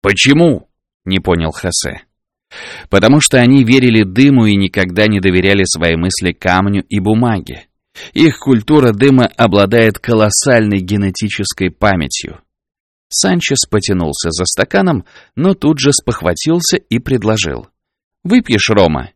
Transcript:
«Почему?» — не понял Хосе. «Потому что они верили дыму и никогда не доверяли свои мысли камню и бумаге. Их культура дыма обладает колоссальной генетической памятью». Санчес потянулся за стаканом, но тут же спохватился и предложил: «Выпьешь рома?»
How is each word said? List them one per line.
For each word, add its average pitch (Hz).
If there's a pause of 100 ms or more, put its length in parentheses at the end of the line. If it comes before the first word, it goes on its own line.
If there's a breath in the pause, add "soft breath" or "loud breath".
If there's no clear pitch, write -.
«Почему?» — 139 (360)
не 95
понял 82
Хосе. - (840 loud breath)
«Потому 113
что 139
они 127
верили 120
дыму 120
и 104
никогда 98
не 104
доверяли 95
свои 82
мысли 87
камню 95
и 101
бумаге. 107 (460 loud breath)
Их 156
культура 127
дыма 127
обладает 104
колоссальной 107
генетической 98
памятью». 87 (720)
Санчес 175
потянулся 87
за 85
стаканом, 180 (320 soft breath)
но 180
тут 147
же 139
спохватился 123
и -
предложил: 98 (560)
«Выпьешь 175
рома?» 101